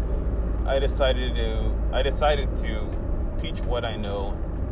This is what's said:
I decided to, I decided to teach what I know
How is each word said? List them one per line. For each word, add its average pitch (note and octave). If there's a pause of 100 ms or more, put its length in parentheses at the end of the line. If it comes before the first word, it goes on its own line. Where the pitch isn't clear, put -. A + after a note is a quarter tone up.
(640)
I C3+
decided B2+
to, A2+ (200)
I B2
decided C#3
to - (520)
teach -
what A2+
I A2
know G2+ (340)